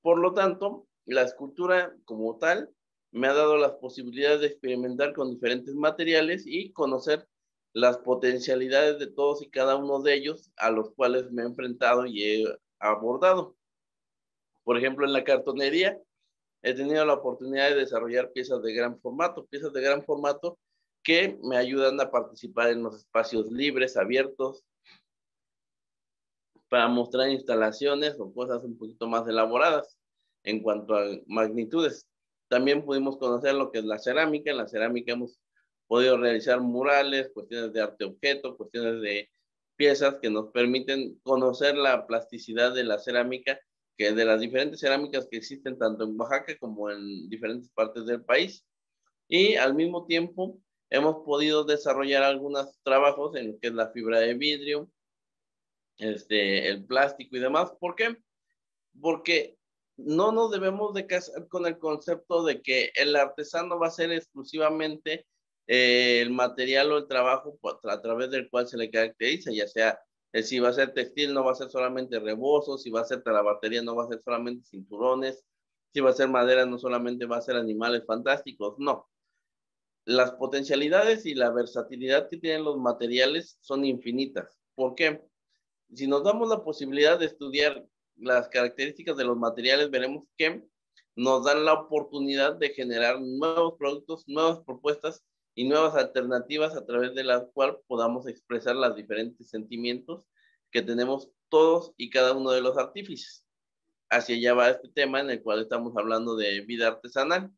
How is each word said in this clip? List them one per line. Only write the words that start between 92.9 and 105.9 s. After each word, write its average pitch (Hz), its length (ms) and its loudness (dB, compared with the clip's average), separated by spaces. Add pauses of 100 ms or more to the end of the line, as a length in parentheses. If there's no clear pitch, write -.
nuevos 160 580 0
productos, 143 500 -6
nuevas 165 320 0
propuestas 147 640 -6 (320)
y 123 120 -2
nuevas 151 260 4
alternativas 131 800 0
a 135 80 -10
través 123 300 -2
de 131 100 -4
las 123 280 2
cuales 139 240 0 (100)
podamos 120 400 -2
expresar 123 500 -4
los 123 200 2
diferentes 110 520 -8
sentimientos 120 800 -8 (440)
que 117 120 0
tenemos 123 480 -2 (180)
todos 160 480 4
y 123 140 -12
cada 131 240 4
uno 131 160 0
de 127 100 4
los 127 160 0
artífices. - 720 -8 (640)
Hacia 120 260 0
allá 120 180 4
va 123 160 6
este - 180 -2
tema 135 320 0
en 143 100 -4
el 113 120 -6
cual 110 200 0
estamos 117 340 -6